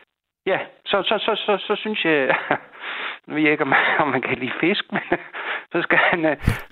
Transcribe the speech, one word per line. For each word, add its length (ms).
ja, 120
så, 160
så, 160
så, 160
så, 200
så 100
synes 280
jeg, 320
<laughs> 520
nu 80
ved 80
jeg 100
ikke, 120
om, 80
om 100
man 140
kan 160
lide 220
fisk, 280
<laughs> 40
men 100
så 100
skal 160
han, 260
øh, 120